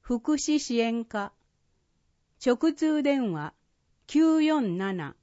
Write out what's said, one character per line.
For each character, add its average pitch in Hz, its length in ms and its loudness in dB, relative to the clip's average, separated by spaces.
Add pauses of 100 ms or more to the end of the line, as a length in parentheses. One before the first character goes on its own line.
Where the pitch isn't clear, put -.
福 247 320 -2
祉 302 260 0
支 240 180 -4
援 226 260 -2
課。 202 300 -8 (1120)
直 262 280 2
通 311 280 0
電 269 300 0
話、 151 220 -6 (520)
九 320 380 4
四 262 340 0
七 185 460 -6